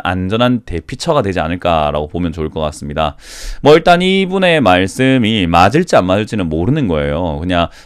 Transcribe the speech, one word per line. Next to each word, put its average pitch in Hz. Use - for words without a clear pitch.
안전한 107
대피처가 139
되지 95
않을까라고 78
보면 85
좋을 78
것 82
같습니다. 73
뭐 143
일단 175
이분의 185
말씀이 107
맞을지 104
안 104
맞을지는 101
모르는 85
거예요. 76
그냥 85